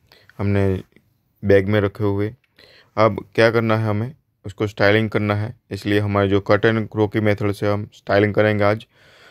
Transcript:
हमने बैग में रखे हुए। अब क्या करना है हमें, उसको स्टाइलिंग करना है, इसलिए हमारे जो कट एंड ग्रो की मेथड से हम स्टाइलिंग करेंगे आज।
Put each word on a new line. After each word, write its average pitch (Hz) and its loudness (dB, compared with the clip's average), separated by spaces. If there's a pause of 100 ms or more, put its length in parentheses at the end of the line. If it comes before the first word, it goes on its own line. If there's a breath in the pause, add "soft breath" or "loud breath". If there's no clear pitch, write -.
(380 soft breath)
हमने 98 0 (600)
बैग 98 4
में 107 2
रखे 101 -4
हुए। 101 -4 (600 soft breath)
अब 107 2 (100)
क्या 113 4
करना 113 0
है 110 -2
हमें, 107 -4 (300)
उसको 107 -6
स्टाइलिंग 107 2
करना 104 -2
है, 104 -8 (100)
इसलिए 101 -2
हमारे 101 0
जो 98 2
कट 101 2
एंड 110 0
ग्रो 107 -2
की 110 -2
मेथड 104 0
से 104 -6
हम 104 -4
स्टाइलिंग 101 0
करेंगे 107 2
आज। 104 -2 (440 soft breath)